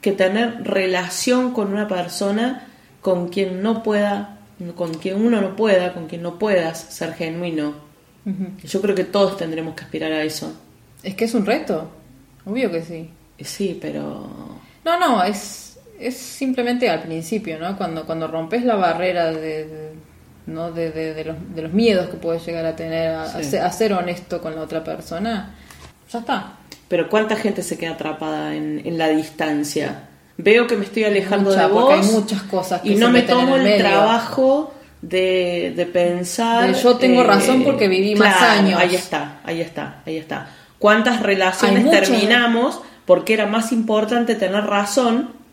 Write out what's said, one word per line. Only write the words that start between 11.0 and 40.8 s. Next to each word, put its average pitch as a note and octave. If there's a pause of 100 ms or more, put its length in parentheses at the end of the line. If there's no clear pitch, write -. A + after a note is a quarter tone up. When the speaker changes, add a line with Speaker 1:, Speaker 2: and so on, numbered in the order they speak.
Speaker 2:
Es F#3+
que A3+
es A3+
un G3+
reto, G3+ (540)
obvio A3
que E3
sí. E3 (300)
Speaker 1:
Sí, E3+
pero D3 (560)
Speaker 2:
No, E4+
no, B3+
es, - (200)
es B3+
simplemente B3
al D#3+
principio, E3
¿no? F3+
Cuando, E3
cuando E3
rompes E3
la A#3+
barrera F3
de, D#3
de D#3 (560)
¿no? E3
De, E3
de, D#3+
de D#3
los, D#3 (180)
de D#3+
los D#3+
miedos G3+
que -
puedes E3
llegar E3
a D#3+
tener E3
a, D#3+
a D#3+
Speaker 1:
Sí. C#3+
Speaker 2:
ser, F3
a F3
ser A3
honesto F3
con D#3+
la D#3+
otra D#3+
persona, E3+ (580)
ya A#3+
está. - (360)
Speaker 1:
Pero E3+
¿cuánta G#3+
gente G3
se -
queda E3
atrapada D3+
en, D3+
en E3
la D#3+
distancia? D3+ (340)
Veo A3
que A#3+
me G3+
estoy A3
alejando G3
Speaker 2:
Mucha, E3+
Speaker 1:
de F#3+
Speaker 2:
porque B3
hay -
Speaker 1:
vos G#3
Speaker 2:
muchas G#3
cosas F3+
que G#3
Speaker 1:
y G3
Speaker 2:
se G#3
Speaker 1:
no A#3
me B3
Speaker 2:
meten B3
en B3
Speaker 1:
tomo C4+
Speaker 2:
el C4
Speaker 1:
el G3+
Speaker 2:
medio. G#3
Speaker 1:
trabajo A#3 (280)
de, F3+
de F3
pensar, F3+
Speaker 2:
De -
yo B3
tengo B3
Speaker 1:
eh, -
Speaker 2:
razón G#3+
porque -
viví G3
más G#3
Speaker 1:
claro, G#3
Speaker 2:
años. F#3
Speaker 1:
ahí F3+
está, D3
ahí E3
está, D3
ahí D#3+
está. D3 (300)
¿Cuántas A3